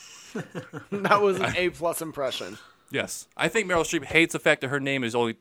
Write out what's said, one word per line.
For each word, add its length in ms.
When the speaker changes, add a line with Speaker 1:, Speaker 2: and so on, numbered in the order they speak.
Speaker 1:
<laughs> 100
That 300
was 180
an 160
A 140
plus 320
impression. 560
Speaker 2:
Yes. 360
I 100
think 220
Meryl 140
Streep 220
hates 280
the 60
fact 220
that 60
her 120
name 240
is 120
only 260